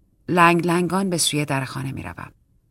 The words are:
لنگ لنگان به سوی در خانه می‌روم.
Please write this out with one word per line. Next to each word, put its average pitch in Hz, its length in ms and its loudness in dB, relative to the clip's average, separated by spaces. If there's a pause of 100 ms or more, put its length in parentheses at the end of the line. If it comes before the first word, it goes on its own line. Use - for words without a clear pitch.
(280)
لنگ 170 380 4
لنگان 180 440 0
به 170 80 -2
سوی 147 260 0
در 135 200 -2
خانه 135 280 -8
می‌روم. - 400 -12 (380)